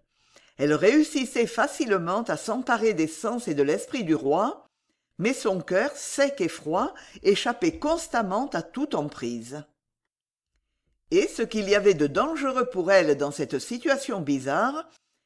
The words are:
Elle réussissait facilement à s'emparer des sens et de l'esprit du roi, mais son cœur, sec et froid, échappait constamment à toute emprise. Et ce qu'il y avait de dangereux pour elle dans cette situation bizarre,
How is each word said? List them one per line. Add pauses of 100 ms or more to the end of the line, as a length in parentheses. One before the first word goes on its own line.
(560)
Elle
réussissait
facilement
à
s'emparer
des
sens
et
de
l'esprit
du
roi, (560)
mais
son
cœur,
sec
et
froid, (300)
échappait
constamment
à
toute
emprise. (1500)
Et
ce
qu'il
y
avait
de
dangereux
pour
elle
dans
cette
situation
bizarre, (380)